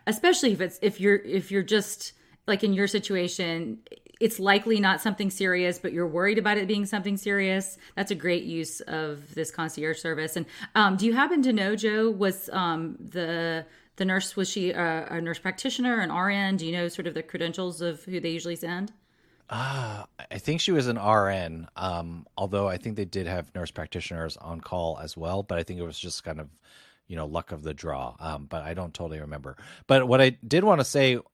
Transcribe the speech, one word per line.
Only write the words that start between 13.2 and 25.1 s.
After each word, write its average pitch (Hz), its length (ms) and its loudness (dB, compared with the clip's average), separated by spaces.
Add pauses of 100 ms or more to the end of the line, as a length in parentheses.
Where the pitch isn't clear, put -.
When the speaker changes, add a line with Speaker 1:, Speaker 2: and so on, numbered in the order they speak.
Speaker 1:
the 190 100 0
nurse, 190 300 0
was 190 120 0
she 185 220 -2
a, 165 380 -2
a 165 140 -4
nurse 165 180 -4
practitioner, 247 600 0
an 165 100 -2
R 180 180 2
N? 196 280 2
Do 165 100 -2
you 165 40 -2
know 175 160 0
sort 170 200 -6
of 156 80 -6
the 160 80 -6
credentials 170 580 -6
of 170 220 -4
who 185 160 -6
they 165 100 -2
usually 165 260 -6
send? 175 380 -6 (560)
Speaker 2:
Uh, 117 540 -4 (260)
I - 80 -10
think 160 240 -2
she - 100 2
was 147 140 4
an 117 140 0
R 104 280 6
N, 82 480 -2
um, 85 520 -6 (100)
although 98 320 0
I 90 80 -4
think 107 200 -8
they 101 80 -2
did 90 200 -4
have 87 300 -6
nurse 87 160 -8
practitioners 82 640 -8
on - 240 -12
call 82 400 -4
as 80 160 -12